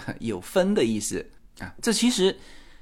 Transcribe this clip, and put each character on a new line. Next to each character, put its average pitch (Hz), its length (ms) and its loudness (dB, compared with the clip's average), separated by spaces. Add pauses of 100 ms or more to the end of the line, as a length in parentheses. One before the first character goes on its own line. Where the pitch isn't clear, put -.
<laughs> - 160 -8
有 107 220 -6
风 190 320 2
的 185 100 2
意 113 160 0
思 - 260 -6 (340)
啊。 - 220 -12
这 226 120 0
其 233 160 2
实 190 260 2 (460)